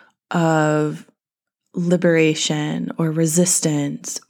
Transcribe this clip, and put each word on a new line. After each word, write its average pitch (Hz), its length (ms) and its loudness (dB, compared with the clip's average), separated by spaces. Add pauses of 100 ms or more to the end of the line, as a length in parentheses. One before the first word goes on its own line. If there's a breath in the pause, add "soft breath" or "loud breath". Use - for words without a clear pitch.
(300 loud breath)
of 156 800 0 (640)
liberation 165 1200 0
or 165 120 -2
resistance 156 1200 -2